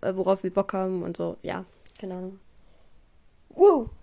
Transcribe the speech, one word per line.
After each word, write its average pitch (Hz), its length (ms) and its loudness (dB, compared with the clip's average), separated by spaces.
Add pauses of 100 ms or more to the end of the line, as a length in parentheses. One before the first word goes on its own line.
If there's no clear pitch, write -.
äh, 190 140 -4
worauf 190 280 0
wir 185 100 -4
Bock 196 200 -2
haben 185 300 -4
und 170 140 -8
so, 170 260 -6
ja, - 220 -6 (340)
keine 185 160 -12
Ahnung. 185 240 -12 (1120)
Wow 320 400 6 (120)